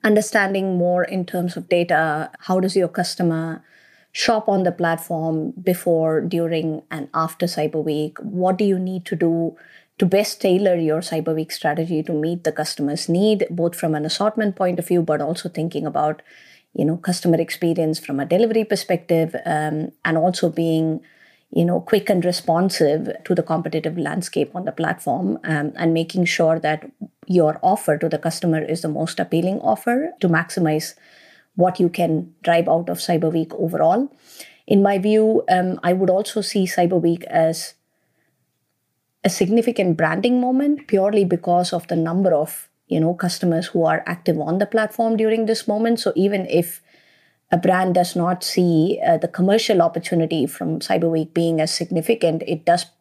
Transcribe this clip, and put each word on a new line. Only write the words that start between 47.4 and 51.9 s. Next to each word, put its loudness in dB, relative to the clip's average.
a 2
brand 2
does 2
not 0
see, 2
uh, 4
the -2
commercial 2
opportunity 0
from -4
Cyber 0
Week -2
being 0
as 0
significant, 0